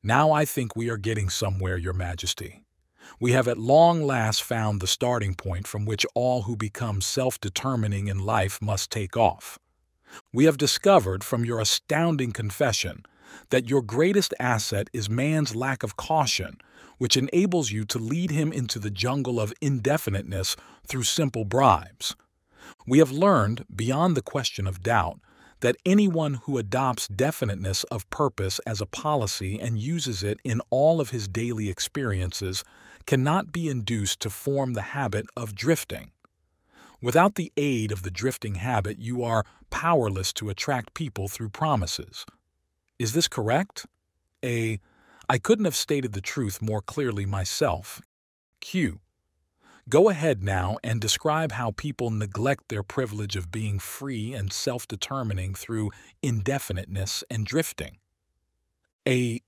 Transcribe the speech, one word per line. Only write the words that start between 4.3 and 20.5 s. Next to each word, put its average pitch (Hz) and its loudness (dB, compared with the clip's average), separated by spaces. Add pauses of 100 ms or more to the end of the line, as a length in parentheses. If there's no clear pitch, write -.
found 107 0
the 92 -2
starting 120 0
point 90 -6
from 107 -4
which 107 0
all 123 2
who 113 -4
become 104 -4
self-determining 107 -2
in 95 -2
life 101 0
must 104 -2
take 104 -4
off. - 2 (760)
We 131 6
have 151 6
discovered 127 4
from 117 -2
your 117 -2
astounding 147 0
confession 107 -2 (460)
that 127 2
your 135 4
greatest 165 2
asset 110 0
is 101 -4
man's 139 0
lack 127 -2
of - -6
caution, - 0 (400)
which 123 2
enables 170 2
you 107 -4
to 107 -6
lead 147 -2
him 151 0
into 120 -2
the 104 -4
jungle 123 0
of 107 -2
indefiniteness 107 0 (300)